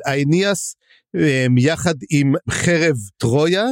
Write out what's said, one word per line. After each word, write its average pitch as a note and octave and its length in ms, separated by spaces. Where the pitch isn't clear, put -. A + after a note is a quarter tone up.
האניאס, D#3+ 680
אה, C#3 300
יחד D#3+ 380
עם C#3 240
חרב E3 460
טרויה, D#3+ 540